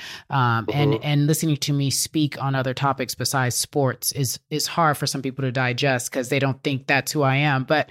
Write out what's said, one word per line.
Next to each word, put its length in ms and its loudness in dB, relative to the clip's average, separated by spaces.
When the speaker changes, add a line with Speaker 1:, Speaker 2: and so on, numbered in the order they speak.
Speaker 1:
Um, 420 2
and, 220 4
Speaker 2:
Mm-hmm. 100 -2
Speaker 1:
and 240 2
listening 300 2
to 160 -2
me 160 0
speak 520 -2
on 140 0
other 180 -2
topics 420 -2
besides 400 -2
sports 560 -2
is, 280 -4
is 160 -2
hard 300 2
for 100 -4
some 140 -4
people 220 -6
to 80 -2
digest 600 0
'cause 180 -4
they 100 2
don't 240 0
think 220 -2
that's 260 0
who 120 0
I 140 4
am. 260 2
But, 280 0